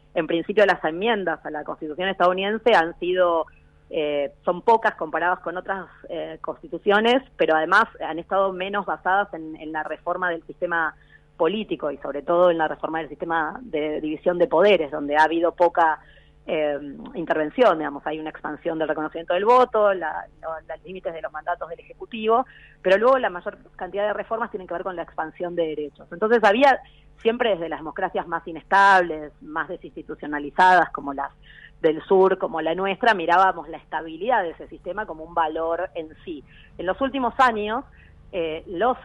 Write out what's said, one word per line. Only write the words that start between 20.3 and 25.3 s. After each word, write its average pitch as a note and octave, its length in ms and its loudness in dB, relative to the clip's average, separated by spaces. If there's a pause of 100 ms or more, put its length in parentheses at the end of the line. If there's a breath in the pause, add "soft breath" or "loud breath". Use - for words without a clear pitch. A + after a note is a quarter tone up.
lo-, D#3+ 260 -10
los D#3+ 160 -14
límites F3+ 300 -10
de D#3+ 80 -12
los D3+ 100 -10
mandatos D#3+ 380 -8
del F3 100 -14
Ejecutivo, A3 640 -2 (360 loud breath)
pero F#3 160 4
luego B3 220 4
la A#3 100 0
mayor F3+ 280 -10 (200)
cantidad G3+ 300 -4
de G#3 60 -2
reformas A3 380 -6
tienen F#3 160 -10
que F3 60 -8
ver E3+ 100 -6
con F#3 140 -8
la E3 60 -8
expansión F3 520 -8